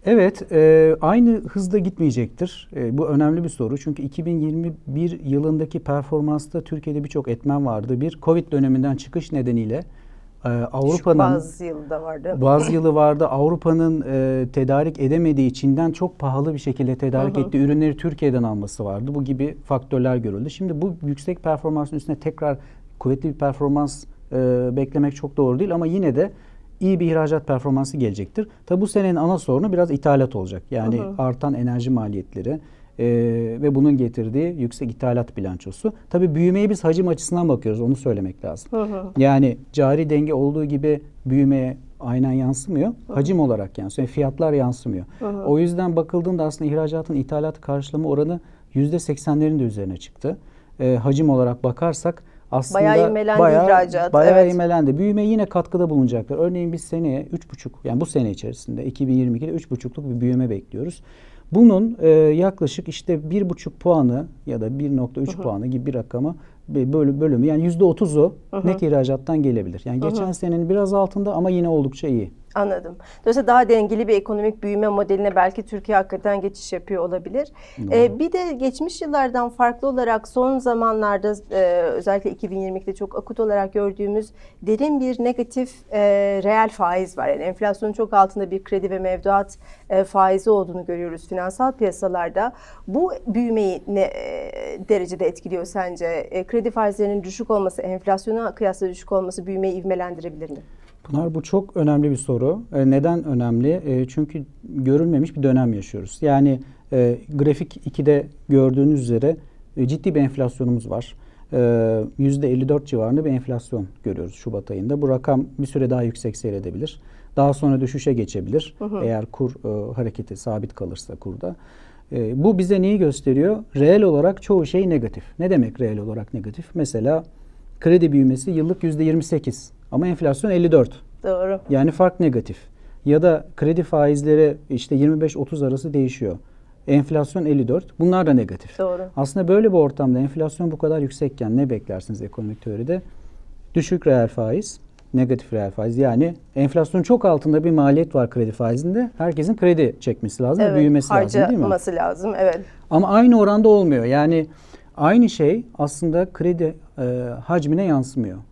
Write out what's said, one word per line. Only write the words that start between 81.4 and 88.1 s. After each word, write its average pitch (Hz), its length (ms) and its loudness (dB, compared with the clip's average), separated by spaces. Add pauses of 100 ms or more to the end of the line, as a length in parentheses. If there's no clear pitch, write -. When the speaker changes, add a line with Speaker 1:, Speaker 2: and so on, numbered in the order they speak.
Speaker 2:
e, 175 300 2
özellikle 196 480 -2
iki 180 220 -8
bin 190 80 -6
yirmi 190 200 -6
ikide 190 160 -10
çok 196 220 -8
akut 220 220 -12
olarak 202 340 0
gördüğümüz 202 580 -2 (300)
derin 262 380 0
bir 254 240 -2
negatif, 247 500 -2 (180)
e, 214 80 -2 (440)
reel 220 260 4
faiz 185 480 -2
var. 123 100 -2
Yani 143 160 -2
enflasyonun 202 500 -4
çok 220 200 -4